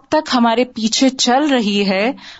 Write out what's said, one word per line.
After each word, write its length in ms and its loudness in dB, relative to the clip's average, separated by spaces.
تک 260 -2
ہمارے 300 2
پیچھے 440 -2
چل 380 0
رہی 440 0
ہے، 220 -2